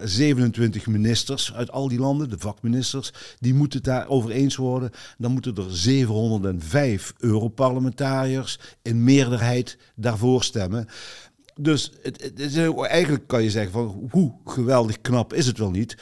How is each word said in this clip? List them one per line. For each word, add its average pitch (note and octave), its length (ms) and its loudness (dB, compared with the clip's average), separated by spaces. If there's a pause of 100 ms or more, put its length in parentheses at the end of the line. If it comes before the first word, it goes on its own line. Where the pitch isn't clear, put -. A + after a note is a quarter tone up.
zevenentwintig A#2 840 2
ministers A2+ 680 0
uit A#2+ 160 -6
al C#3 180 -4
die A#2+ 100 -2
landen, C#3 320 0
de F#2+ 80 -6
vakministers, A#2+ 760 -4 (260)
die B2 160 2
moeten C#3+ 240 2
het C3+ 100 -4
daarover B2+ 420 0
eens C3+ 260 0
worden. B2+ 340 -2 (280)
Dan A#2+ 140 -2
moeten B2+ 220 -4
er F#2 220 -6
zevenhonderdvijf A2 1400 0
Europarlementariërs C3 1400 0 (240)
in A#2 220 2
meerderheid B2 720 4 (160)
daarvoor A#2 500 2
stemmen. G#2+ 420 -2 (720)
Dus D3 320 0 (100)
het, - 200 -10
het - 180 -12
is C#3+ 180 -4
ook, D#3+ 260 2
eigenlijk D3 420 2
kan A#2+ 160 2
je A2 80 2
zeggen G2+ 220 -2
van A2 380 -4
hoe E3 220 4 (120)
geweldig A#2+ 560 0
knap B2 340 0
is C#3+ 120 0
het A#2 120 -2
wel G#2 120 0
niet F2 320 -4